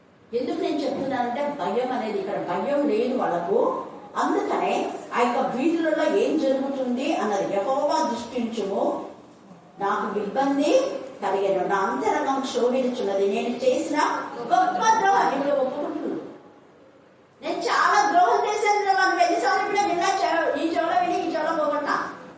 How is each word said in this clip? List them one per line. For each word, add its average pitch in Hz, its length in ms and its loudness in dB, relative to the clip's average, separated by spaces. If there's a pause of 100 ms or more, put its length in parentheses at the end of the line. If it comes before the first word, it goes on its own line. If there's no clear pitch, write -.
(360)
ఎందుకు 311 260 -4
నేను 311 140 -2
చెప్తున్నానంటే 269 840 -2
భయం 247 320 -2
అనేది, 214 280 -4
ఇక్కడ - 160 -4
భయం 269 540 -2
లేదు 247 280 0
వాళ్ళకు. - 680 0 (300)
అందుకనే - 800 -2 (200)
ఆ 240 80 0
యొక్క 226 340 0
వీధులలో 302 600 2
ఏం 277 220 2
జరుగుతుంది 269 760 0
అన్నది, 196 380 -2
"యెహోవా 285 560 0
దృష్టించుము, 226 1000 -4 (680)
నాకు 202 400 -2
ఇబ్బంది 285 600 2 (420)
కలిగెను, 196 460 0
నా 202 80 0
అంతరంగం 269 680 0
క్షోభించున్నది, 233 840 0
నేను 233 200 0
చేసిన 262 520 0 (400)
గొప్ప 359 600 2
ద్రోహం." 359 340 4
ఇప్పుడు 277 220 0
ఒప్పుకుంటున్నాను, 285 680 -2 (1200)
"నేను 339 200 -4
చాలా 415 500 2
ద్రోహం 392 380 4
చేశాను 415 440 2
కదా," 381 120 4
నువ్వు 349 200 4
ఎన్నిసార్లు 381 420 2
ఇప్పుడు 403 200 2
నిన్న 349 160 0
చె-, 330 560 2
ఈ 330 180 0
చెవులో 349 220 2
విని 349 280 0
ఈ 320 80 -2
చెవులో 302 300 0
పోగొట్టినా. 285 480 -2 (240)